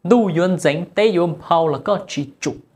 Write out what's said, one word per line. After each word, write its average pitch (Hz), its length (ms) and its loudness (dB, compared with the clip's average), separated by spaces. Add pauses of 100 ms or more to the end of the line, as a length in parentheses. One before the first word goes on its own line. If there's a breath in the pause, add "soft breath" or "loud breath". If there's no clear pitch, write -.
Du 208 340 2
yun 175 220 0
dành 156 260 0
tay 214 300 0
yun 170 260 0
phao 165 260 0
là 143 100 -2
có 190 300 -4
chỉ 139 220 -8 (100)
chủ. - 140 -6 (220)